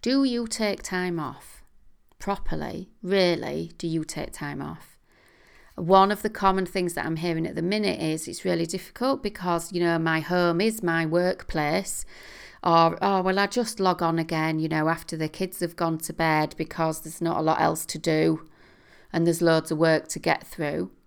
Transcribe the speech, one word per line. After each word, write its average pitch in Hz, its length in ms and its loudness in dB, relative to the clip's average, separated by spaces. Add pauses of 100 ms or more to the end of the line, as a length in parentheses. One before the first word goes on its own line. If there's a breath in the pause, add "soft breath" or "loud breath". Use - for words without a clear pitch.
Do 269 220 2
you 240 240 0
take 220 360 -2
time 180 360 -2
off - 460 -10 (560)
properly? 170 680 -4 (140)
Really, 175 760 2
do 170 100 -4
you 160 160 -2
take 151 280 -10
time 143 300 -8
off? 156 340 -14 (800 soft breath)
One 190 380 6
of 202 100 -4
the 214 80 0
common 190 360 2
things 175 280 -2
that - 100 -4
I'm 160 120 -4
hearing 165 300 -2
at - 100 -8
the 165 60 -4
minute 202 380 0
is 160 280 -4
it's - 160 -12
really 170 220 0
difficult 240 580 -4
because, 180 480 -2
you 180 80 -2
know, 170 180 2
my 160 220 2
home 175 400 2
is 220 220 0
my 165 220 2
workplace. 170 1000 -2 (580 loud breath)
Or, 165 400 6
"Oh, 196 200 2
well, 185 180 2
I 202 80 2
just 226 320 -2
log 180 220 2
on 165 180 2
again, 160 400 0
you 156 80 0
know, 156 200 2
after 165 280 -4
the 160 120 -2
kids 185 320 -6
have 170 160 -4
gone 165 220 0
to 160 140 -8
bed 156 440 2
because 160 440 -2
there's - 200 -12
not 165 180 0
a 156 40 -2
lot 156 180 2
else 160 260 0
to - 120 -8
do 160 500 2 (640 soft breath)
and 165 140 2
there's 170 160 2
loads 160 300 4
of 156 60 -2
work 160 300 4
to - 100 -8
get - 280 -2
through." 160 440 -6 (160)